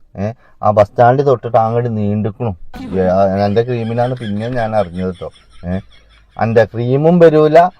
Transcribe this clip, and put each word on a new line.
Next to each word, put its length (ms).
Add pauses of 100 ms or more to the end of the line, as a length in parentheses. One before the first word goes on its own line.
(180)
ഏ, 140 (300)
ആ 80
ബസ് 180
സ്റ്റാൻഡ് 380
തൊട്ടിട്ട് 300
അങ്ങോട്ട് 400
നീണ്ടിക്കണു. 600 (420)
ഏ, 80
ആ, 380
എൻ്റെ 180
ക്രീമിനാണ് 540
പിന്നെയും 380
ഞാൻ 220
അറിഞ്ഞത് 380
കേട്ടോ. 160 (380)
ഏ, 20 (720)
എൻ്റെ 220
ക്രീമും 540
വരൂല, 400 (220)